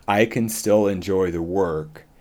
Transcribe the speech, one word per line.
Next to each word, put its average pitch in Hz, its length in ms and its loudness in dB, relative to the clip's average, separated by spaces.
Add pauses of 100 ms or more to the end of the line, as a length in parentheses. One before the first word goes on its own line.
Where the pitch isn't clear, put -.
I 101 180 4
can 113 240 -2
still 107 380 2
enjoy 95 460 0
the 85 100 -4
work 82 640 -4 (140)